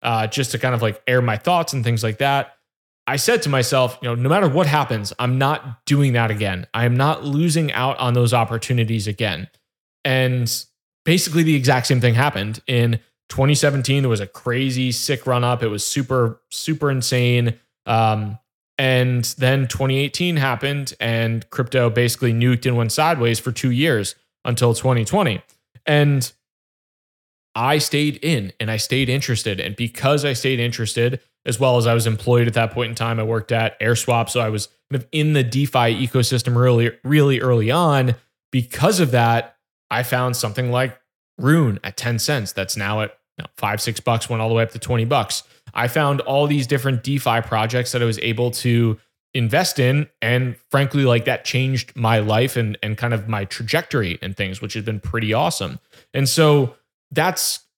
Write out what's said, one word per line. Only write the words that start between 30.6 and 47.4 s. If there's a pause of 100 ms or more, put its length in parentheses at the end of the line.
as
well
as
I
was
employed
at
that
point
in
time,
I
worked
at
AirSwap.
So
I
was (220)
kind
of
in
the
DeFi
ecosystem
really, (120)
really
early
on. (360)
Because
of
that, (340)
I
found
something
like (380)
Rune
at
ten
cents.
That's
now
at, (180)
you
know,
five,
six
bucks,
went
all
the
way
up
to
twenty
bucks. (320)
I
found
all
these
different
DeFi